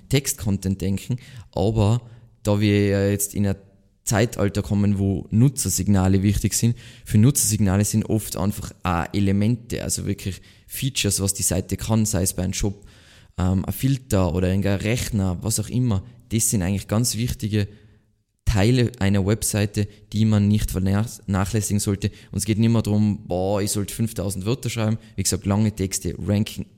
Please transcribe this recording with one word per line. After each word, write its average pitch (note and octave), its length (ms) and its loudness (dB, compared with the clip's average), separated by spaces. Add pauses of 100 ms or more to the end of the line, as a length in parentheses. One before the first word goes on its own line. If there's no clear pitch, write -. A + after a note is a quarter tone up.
Text-Content G2 720 -2
denken. G2 360 -4 (340)
Aber A2 500 2 (420)
da G#2 160 2
wir G2+ 280 4
ja G2 220 2
jetzt G2+ 240 -2
in G2+ 140 0
ein G2 80 0 (480)
Zeitalter G#2 580 0
kommen, G2+ 380 0
wo G2 320 0
Nutzersignale G2 880 2
wichtig G2+ 320 2
sind, A#2 220 0 (300)
für A2 120 0
Nutzersignale G#2+ 680 4
sind A2 200 0
oft - 320 -2
einfach G#2 340 -4 (120)
auch E2+ 300 0
Elemente, G2+ 720 0
also F#2 220 -6
wirklich G2 360 -6 (260)
Features, G#2 540 -2
was G2 120 0
die - 100 -6
Seite F2+ 320 -2
kann, A2 300 0
sei F#2+ 160 0
es F#2+ 120 -2
bei F2+ 100 -4
einem F#2 100 -2
Shop, - 320 -4 (520)
ähm, F#2 280 0
ein - 80 -4
Filter G#2 600 0
oder F#2 140 2
irgendein G2 300 0
Rechner, G#2 600 -2
was - 180 -2
auch - 100 -6
immer. A#2 340 0 (260)
Das A2+ 200 0
sind G#2 120 0
eigentlich G2 260 -2
ganz A2+ 280 0
wichtige G#2+ 520 -2 (760)
Teile A#2+ 560 4
einer G2+ 260 2
Webseite, G#2 640 0 (240)
die G#2+ 140 2
man G#2 240 4
nicht G#2+ 220 2
vernachlässigen G2 1080 -2
sollte. G2+ 320 -2 (200)
Und G2 80 -4
es - 60 -4
geht G#2+ 120 2
nicht A2+ 120 4
mehr A2+ 120 4
darum, G#2 440 0
„Boah, F#2+ 360 0
ich G#2 100 -2
sollte G2+ 220 -4
fünftausend F#2+ 520 -4
Wörter A#2+ 240 -4
schreiben.“ A2 280 -2 (180)
Wie G2 80 -4
gesagt, - 220 -2
lange G#2 280 2
Texte F2+ 440 -4
ranken G2+ 480 -2 (120)